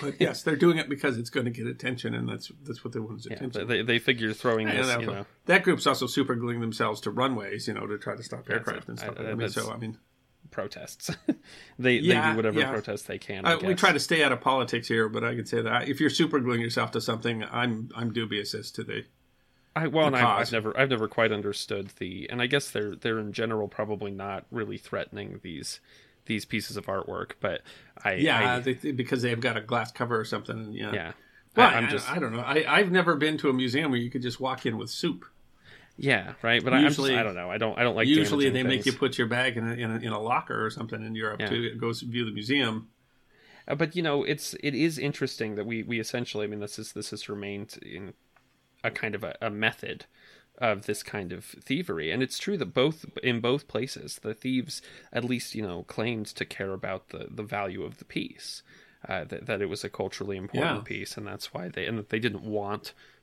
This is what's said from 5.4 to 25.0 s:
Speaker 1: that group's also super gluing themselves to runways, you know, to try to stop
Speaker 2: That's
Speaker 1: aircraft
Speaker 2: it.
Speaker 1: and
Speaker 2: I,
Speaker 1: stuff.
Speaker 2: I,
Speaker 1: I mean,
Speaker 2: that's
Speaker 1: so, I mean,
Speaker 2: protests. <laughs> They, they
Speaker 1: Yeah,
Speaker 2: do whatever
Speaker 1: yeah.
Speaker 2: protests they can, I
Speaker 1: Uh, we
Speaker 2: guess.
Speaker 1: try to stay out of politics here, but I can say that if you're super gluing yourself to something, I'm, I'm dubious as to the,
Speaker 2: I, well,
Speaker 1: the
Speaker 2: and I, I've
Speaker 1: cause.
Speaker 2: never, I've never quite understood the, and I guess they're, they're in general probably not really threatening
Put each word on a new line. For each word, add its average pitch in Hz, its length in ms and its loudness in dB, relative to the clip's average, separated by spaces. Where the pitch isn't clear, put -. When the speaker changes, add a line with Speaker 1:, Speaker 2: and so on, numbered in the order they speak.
Speaker 1:
that 180 180 6
group's 180 240 4
also 131 200 4
super 131 280 2
gluing 120 240 -2
themselves 110 420 0
to - 80 -4
runways, 107 600 -2
you 107 40 0
know, 104 140 -6
to 104 100 -4
try 104 200 -6
to - 40 -12
stop - 260 -12
Speaker 2:
That's 110 100 2
Speaker 1:
aircraft - 260 -4
Speaker 2:
it. - 60 -20
Speaker 1:
and 117 100 -8
Speaker 2:
I, 113 40 -6
Speaker 1:
stuff. 104 140 -6
Speaker 2:
I, - 60 -6
Speaker 1:
I 110 40 -4
mean, 110 100 -2
Speaker 2:
that's 113 160 -2
Speaker 1:
so, 110 180 -2
I 110 60 -8
mean, 113 200 -8
Speaker 2:
protests. - 560 -8
<laughs> - 200 0
They, 123 200 6
they 156 160 2
Speaker 1:
Yeah, 156 160 4
Speaker 2:
do 110 60 4
whatever 113 220 4
Speaker 1:
yeah. 135 120 4
Speaker 2:
protests 107 320 -2
they 95 160 -8
can, 98 260 -4
I 170 80 8
Speaker 1:
Uh, 160 60 2
we 180 80 -2
Speaker 2:
guess. 180 120 4
Speaker 1:
try 190 140 8
to 143 60 4
stay 160 240 4
out 135 80 6
of 123 100 0
politics 123 460 2
here, 113 220 4
but 117 140 -2
I 120 120 0
can 113 100 -4
say 117 160 0
that 117 260 0
if 139 120 0
you're 151 100 6
super 151 300 4
gluing 120 220 2
yourself 117 320 0
to 120 80 0
something, 113 420 -2
I'm, 120 520 -2
I'm 117 160 -2
dubious 104 440 -2
as - 160 -10
to - 120 -8
the, 110 220 -8
Speaker 2:
I, 160 100 0
well, 151 240 4
Speaker 1:
the 131 80 2
Speaker 2:
and 123 80 6
I, 117 60 6
I've 98 80 4
Speaker 1:
cause. 117 120 0
Speaker 2:
never, 110 180 0
I've 135 100 6
never 110 180 2
quite 113 240 4
understood 101 680 -4
the, 95 320 -6
and 120 100 -2
I 123 60 0
guess 139 240 0
they're, 104 240 -2
they're 113 240 -2
in 104 120 -6
general 110 360 0
probably 104 420 -4
not 98 400 -6
really 104 300 -6
threatening 101 640 -6